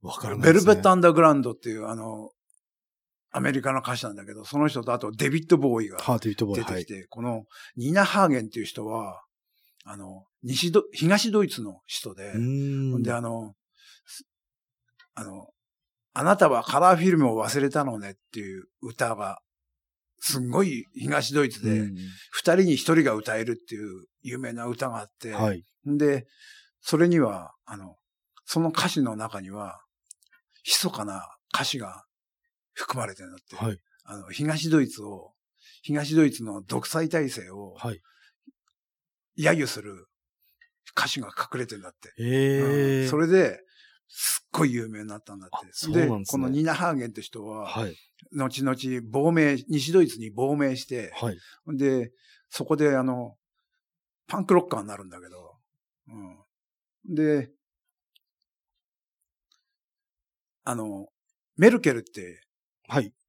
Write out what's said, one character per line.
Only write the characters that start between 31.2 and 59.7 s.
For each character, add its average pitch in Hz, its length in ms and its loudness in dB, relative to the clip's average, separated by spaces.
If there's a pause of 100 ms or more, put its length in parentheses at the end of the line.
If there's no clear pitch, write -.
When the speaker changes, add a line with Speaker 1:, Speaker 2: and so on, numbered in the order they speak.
Speaker 2:
歌 - 100 0
詞 127 160 -4
が 95 240 -14 (680)
含 - 260 -8
ま 110 80 -6
れ 98 80 -14
て 95 80 -20
ん 90 60 -20
だ 87 60 -20
っ - 20 -20
て。 - 180 -20
Speaker 1:
は 113 160 -4
い。 95 80 -10 (240)
Speaker 2:
あ 101 140 -16
の、 95 140 -18
東 151 380 -2
ド 156 120 6
イ 127 80 0
ツ 107 120 -16
を、 101 320 -16 (480)
東 147 340 -4
ド 160 100 8
イ 135 60 4
ツ 117 120 -10
の 101 180 -10
独 120 260 -6
裁 160 200 -2
体 156 220 0
制 95 220 -12
を、 98 240 -16
Speaker 1:
は 117 180 -8
い。 90 80 -14 (1400)
Speaker 2:
揶 156 140 4
揄 147 140 0
す 107 140 -8
る 98 260 -18 (840)
歌 - 140 0
詞 131 140 -6
が 101 80 -12
隠 - 300 -8
れ 120 80 -4
て 104 100 -14
ん 98 40 -18
だ 90 80 -18
っ - 40 -20
て。 - 180 -20 (100)
Speaker 1:
へ 135 380 2
ー。 139 440 2
Speaker 2:
う - 20 0
ん。 127 40 -2
そ 147 80 0
れ 160 100 2
で、 165 340 4 (480)
す - 360 -4
っ - 60 -20
ご 165 140 2
い 127 80 2
有 117 160 -6
名 107 140 -12
に 107 40 -12
な 104 120 -14
っ - 40 -20
た 101 120 -20
ん 98 40 -18
だ 95 80 -20
っ - 20 -20
て。 - 60 -12
Speaker 1:
あ、 - 40 -6 (120)
そ 160 200 -8
う 156 40 0
な 165 100 6
ん - 20 2
で - 0 -
す 113 100 0
ね。 - 0 -
Speaker 2:
で、 98 80 -6
こ 139 120 -4
の 131 120 -2
ニ 147 140 0
ナ・ 160 100 0
ハ 175 180 0
ー 151 40 -2
ゲ 123 100 -4
ン 113 40 -8
っ - 20 -14
て 107 100 -14
人 107 240 -16
は、 107 220 -10
Speaker 1:
は 113 200 -6
い。 82 80 -12 (380)
Speaker 2:
後 135 300 -4
々 131 140 0 (320)
亡 139 220 4
命、 147 380 4
西 147 240 -2
ド 185 80 8
イ 156 60 6
ツ 113 100 -8
に 110 140 -10
亡 131 260 0
命 139 180 0
し 123 100 -10
て、 113 300 -8
Speaker 1:
は 117 160 -4
い。 87 60 -8 (400)
Speaker 2:
で、 131 340 0 (380)
そ - 160 -8
こ 156 100 0
で 143 220 2
あ 127 60 0
の、 123 340 -6 (920)
パ 214 120 -6
ン 185 60 -4
ク 202 80 4
ロ 175 120 6
ッ - 20 -18
カ 123 100 -2
ー 104 40 -6
に 101 60 -10
な 104 100 -12
る 98 80 -16
ん 95 40 -20
だ 92 120 -20
け 90 80 -20
ど、 90 280 -20 (520)
う - 1040 -20
ん。 160 40 -4
で、 151 360 0 (3000)